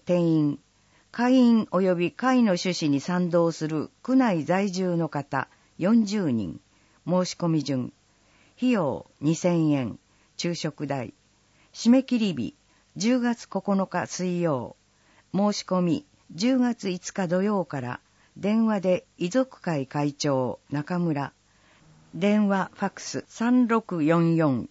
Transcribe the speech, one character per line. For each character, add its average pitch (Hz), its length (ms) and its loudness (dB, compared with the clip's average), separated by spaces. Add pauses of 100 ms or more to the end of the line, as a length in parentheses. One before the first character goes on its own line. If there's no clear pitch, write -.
定 180 140 2
員、 156 400 2 (520)
会 247 240 2
員 233 300 6
及 185 300 0
び 170 160 0
会 254 260 0
の 226 160 4
趣 180 160 -2
旨 170 200 -2
に 139 100 2
賛 180 300 -2
同 170 220 2
す 156 160 -6
る 156 240 -4 (100)
区 254 140 -2
内 208 280 2
在 185 280 0
住 180 240 -2
の 165 140 -2
方、 135 380 -6 (300)
四 220 280 4
十 190 260 -2
人。 107 280 -4 (480)
申 180 180 0
し - 100 -10
込 170 140 -2
み 156 140 0
順。 127 300 -4 (640)
費 247 140 0
用、 170 340 -2 (160)
二 156 140 2
千 165 340 2
円。 131 300 -2 (380)
昼 175 180 -4
食 151 320 -8
代。 135 260 -6 (580)
締 - 200 2
め 262 120 6
切 247 140 -2
り 208 160 0
日、 113 220 -6 (400)
十 233 240 0
月 240 280 -4
九 190 140 -6 (240)
日 165 220 -4
水 180 340 -4
曜。 139 340 -2 (600)
申 202 180 2
し - 100 -8
込 185 180 0
み、 170 240 0 (280)
十 247 240 0
月 240 320 -2
五 - 240 -8
日 190 140 -4
土 180 160 0
曜 202 200 0
か 143 160 -8
ら 123 200 -8 (360)
電 214 300 0
話 214 160 0
で 180 240 0 (140)
遺 175 100 -2
族 262 320 -2
会 147 240 -2
会 147 280 -2
長、 131 460 -2 (120)
中 147 260 -4
村。 147 340 -2 (840)
電 208 320 2
話、 196 260 -2
フ - 120 -6
ァ - 20 -2
ッ - 20 -2
ク - 140 -14
ス、 - 240 -10
三 247 400 2
六 208 360 -2
四 165 320 4
四 143 360 0